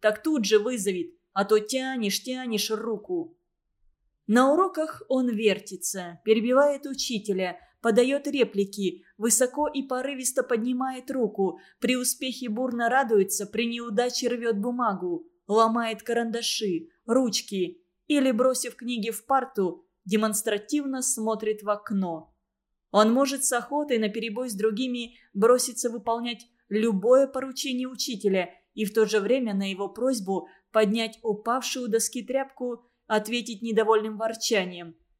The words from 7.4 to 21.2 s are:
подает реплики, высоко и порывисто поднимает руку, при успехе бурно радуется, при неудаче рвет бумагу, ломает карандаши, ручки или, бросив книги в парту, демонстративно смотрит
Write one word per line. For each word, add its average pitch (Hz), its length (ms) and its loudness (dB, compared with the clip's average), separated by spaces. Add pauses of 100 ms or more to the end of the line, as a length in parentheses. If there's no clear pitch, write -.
подает 254 460 2
реплики, 202 760 -2 (140)
высоко 247 480 2
и 294 160 -4
порывисто 262 600 -4
поднимает 254 680 -4
руку, 202 480 -2 (220)
при 254 160 2
успехе 247 520 -4
бурно 240 400 -2
радуется, 220 580 4
при 233 200 -2
неудаче 240 600 -2
рвет 233 280 -2
бумагу, 202 680 -2 (220)
ломает 226 560 2
карандаши, 226 880 -4 (160)
ручки 202 760 0 (240)
или, 277 240 4
бросив 247 460 0
книги 233 340 -4
в - 160 -10
парту, 240 580 0 (200)
демонстративно 220 960 -2
смотрит 214 600 -2